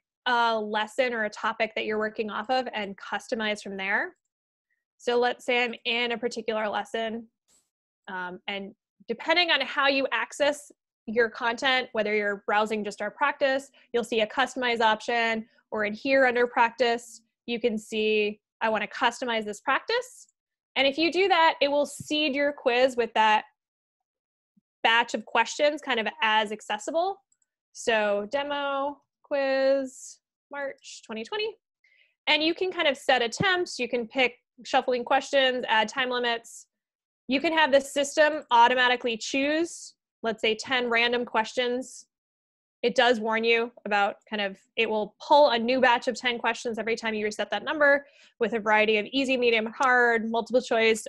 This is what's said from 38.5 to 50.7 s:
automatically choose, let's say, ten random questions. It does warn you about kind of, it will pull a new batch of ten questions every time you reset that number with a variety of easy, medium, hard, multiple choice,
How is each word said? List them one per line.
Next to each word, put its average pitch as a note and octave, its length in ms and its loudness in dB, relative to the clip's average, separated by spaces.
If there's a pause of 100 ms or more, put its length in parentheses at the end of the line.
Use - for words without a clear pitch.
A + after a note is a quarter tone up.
automatically B3 640 4
choose, D4 800 -4 (280)
let's A3 200 -6
say, A3 120 0
ten B3 360 -4
random A#3+ 340 0
questions. B3 840 -4 (760)
It A#3+ 120 0
does B3 240 4
warn A3 260 -2
you A#3 280 2 (140)
about G3+ 300 0 (120)
kind G#3 140 -4
of, G3 160 -6 (180)
it A3 120 0
will G#3+ 280 -4 (100)
pull D4 220 8
a A#3 100 2
new B3 220 0
batch B3 260 4
of A3+ 100 -2
ten A#3+ 220 -2
questions A#3 400 -4
every A3+ 180 -4
time A3 180 -4
you G#3+ 100 -4
reset G#3 260 -4
that G#3 140 -4
number C#4+ 420 2 (340)
with A3 120 0
a A#3 80 -2
variety G#3+ 380 4
of G3+ 80 -4
easy, C4 320 -2
medium, A#3 280 2
hard, A#3 640 2
multiple A3+ 300 0
choice, A3+ 480 2